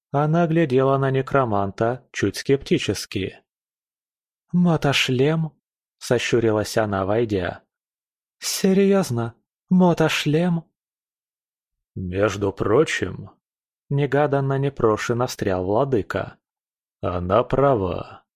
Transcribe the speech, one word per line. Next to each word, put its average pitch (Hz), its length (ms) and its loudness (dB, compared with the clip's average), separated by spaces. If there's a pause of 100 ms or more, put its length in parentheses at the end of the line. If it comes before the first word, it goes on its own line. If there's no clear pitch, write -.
(120)
она 151 360 2
глядела 139 500 2
на 135 140 0
некроманта 120 1000 -2
чуть - 260 -4
скептически. 117 1040 -4 (1120)
«Мотошлем?» — 151 1000 2 (460)
сощурилась 113 800 0
она, 101 280 0
войдя. 104 580 -2 (760)
«Серьёзно? 190 960 0 (340)
Мотошлем?» 170 960 2 (1300)
«Между 98 560 -2
прочим», — 101 800 -2 (600)
негаданно 139 680 0
непрошено 123 720 0
встрял 95 360 -4
владыка, — 104 720 -2 (640)
«она 92 420 0
права. 127 800 -2 (120)